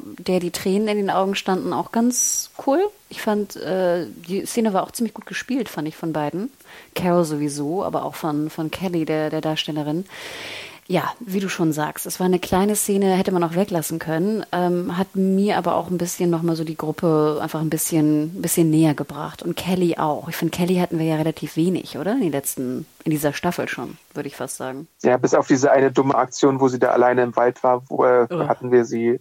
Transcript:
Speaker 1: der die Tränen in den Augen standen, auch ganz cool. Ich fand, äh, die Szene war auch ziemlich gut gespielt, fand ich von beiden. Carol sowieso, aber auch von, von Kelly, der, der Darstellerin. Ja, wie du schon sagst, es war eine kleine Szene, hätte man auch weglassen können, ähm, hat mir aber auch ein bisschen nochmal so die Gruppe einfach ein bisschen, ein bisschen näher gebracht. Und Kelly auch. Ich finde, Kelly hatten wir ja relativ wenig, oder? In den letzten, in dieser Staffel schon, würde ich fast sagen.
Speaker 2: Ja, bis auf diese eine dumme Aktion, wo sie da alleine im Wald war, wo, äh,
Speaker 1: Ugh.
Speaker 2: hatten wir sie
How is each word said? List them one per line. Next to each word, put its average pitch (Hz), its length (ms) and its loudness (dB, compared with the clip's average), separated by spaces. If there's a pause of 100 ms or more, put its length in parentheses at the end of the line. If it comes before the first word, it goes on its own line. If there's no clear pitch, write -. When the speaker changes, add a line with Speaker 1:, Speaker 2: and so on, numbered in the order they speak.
(200)
Speaker 1:
der 185 200 0
die 175 120 -2
Tränen 202 380 0
in 208 80 0
den 196 120 0
Augen 190 240 0
standen, 185 400 -2
auch - 180 -4
ganz - 600 0 (160)
cool. 277 120 4 (300)
Ich - 140 -14
fand, 208 320 -2
äh, 175 500 0
die 165 400 -8
Szene 220 280 0
war 185 100 2
auch - 80 -8
ziemlich 220 240 -4
gut - 100 -16
gespielt, 240 440 -6
fand 156 180 -6
ich 156 100 -8
von 160 160 -6
beiden. 156 380 -4 (420)
Carol 175 320 2
sowieso, 147 580 -4
aber 151 220 -2
auch 143 80 -6
von, 151 380 -4
von 156 180 -6
Kelly, 175 360 -2
der, 156 260 -2
der 156 100 -2
Darstellerin. 156 640 -2 (840)
Ja, 180 300 0
wie 202 220 -4
du 190 80 -4
schon 165 240 0
sagst, 151 320 -6
es 180 160 -8
war 180 60 2
eine 180 120 4
kleine 196 380 2
Szene, 196 360 2
hätte 185 200 2
man 175 100 2
auch 165 120 -2
weglassen 170 440 0
können, 180 540 -2
ähm, 175 440 0
hat 190 200 -2
mir 190 400 2
aber 170 180 0
auch 170 140 -2
ein 180 80 0
bisschen 175 320 0
nochmal 170 260 2
so 160 80 -4
die 156 140 -6
Gruppe 151 640 2
einfach 156 180 -4
ein 156 100 0
bisschen, 156 680 2
ein 190 40 -8
bisschen 170 280 2
näher 156 240 6
gebracht. 147 500 -8
Und 170 140 -4
Kelly 180 400 0
auch. 151 320 -2
Ich - 80 -8
finde, 165 180 -2
Kelly 180 220 2
hatten 180 200 0
wir 160 80 0
ja 160 120 2
relativ 156 400 -4
wenig, 165 400 0
oder? 165 160 -2
In 269 80 0
den 175 100 2
letzten, 131 540 -4 (180)
in 160 80 0
dieser 147 220 0
Staffel 147 340 -2
schon, - 300 -10 (160)
würde 147 160 -8
ich - 80 -16
fast 127 180 -8
sagen. 131 320 -10 (140)
Speaker 2:
Ja, 123 160 4
bis 123 160 2
auf 147 140 4
diese 135 240 4
eine 131 200 6
dumme 135 240 2
Aktion, 131 460 2
wo 135 80 6
sie 123 100 -2
da 123 120 4
alleine 123 320 4
im 120 120 -2
Wald 123 300 2
war, 127 240 4
wo, 135 160 2
äh, 123 240 6
Speaker 1:
Ugh. 160 180 -2
Speaker 2:
hatten 127 240 -2
wir 120 140 6
sie 117 360 0